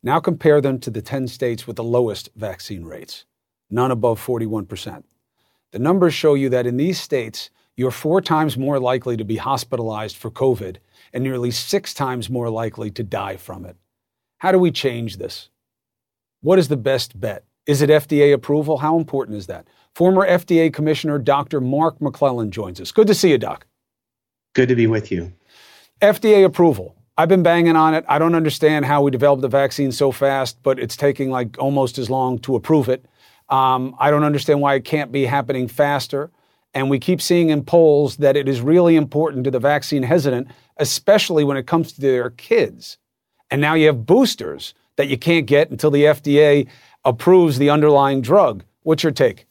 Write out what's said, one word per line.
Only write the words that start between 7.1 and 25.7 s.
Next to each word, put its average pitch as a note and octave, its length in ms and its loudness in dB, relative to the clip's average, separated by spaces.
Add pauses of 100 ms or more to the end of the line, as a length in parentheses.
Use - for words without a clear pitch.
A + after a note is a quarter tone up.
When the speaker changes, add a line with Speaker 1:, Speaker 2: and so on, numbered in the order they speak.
Speaker 1:
you're B2 140 -2
four E3+ 320 -2
times D#3 340 0
more C3+ 220 -2
likely B2 400 -4
to A2 60 -6
be G#2 120 -8
hospitalized A2+ 800 -8
for A2+ 140 -12
covid A2 460 -4 (360)
and B2+ 100 -6
nearly B2 280 -4
six - 420 -6
times B2 380 -6
more A#2+ 180 -4
likely A2 440 -8
to A#2 100 -10
die G2 340 -8
from F#2 300 -18
it. F2+ 100 -20 (600)
How F#3+ 140 0
do F#3+ 60 4
we F3+ 120 2
change A#2 480 -6
this? - 320 -14 (880)
What F3+ 180 4
is D#3 100 2
the C#3+ 100 -2
best A#2+ 420 -4
bet? G#2 240 -10 (220)
Is C#3+ 160 2
it C#3+ 80 2
F D3+ 180 4
D D3 140 2
A C#3+ 100 6
approval? C#3+ 460 -2
How D#3 200 0
important C3+ 380 -6
is F#2+ 120 -12
that? F2 180 -14 (280)
Former F#3 300 4
F F3+ 220 0
D E3 140 2
A D#3+ 100 2
Commissioner D3+ 480 -4
Doctor C#3 420 -2
Mark C#3+ 400 -2
McClellan B2+ 500 -2
joins F#2 300 -10
us. F#2 120 -12
Good G#3+ 140 4
to G#3 80 4
see F#3 160 2
you, C3+ 80 4
Doc. - 280 -8 (880)
Speaker 2:
Good B2+ 140 2
to B2+ 60 2
be A#2 120 2
with A2 260 -2
you. F2+ 200 -8 (680)